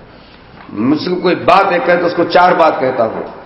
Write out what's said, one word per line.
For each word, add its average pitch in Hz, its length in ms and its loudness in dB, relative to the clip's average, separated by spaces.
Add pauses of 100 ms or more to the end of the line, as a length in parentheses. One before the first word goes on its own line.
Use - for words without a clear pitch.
(720)
مجھ 127 300 -2
سے 185 80 -4 (120)
کوئی 180 120 0
بات 175 380 2
ایک 175 140 -2
کہے 175 100 2
تو 175 100 -2
اس 160 100 -2
کو 170 80 2
چار 180 280 4
بات 165 280 2
کہتا 127 240 -2
ہوں، 95 180 -6 (240)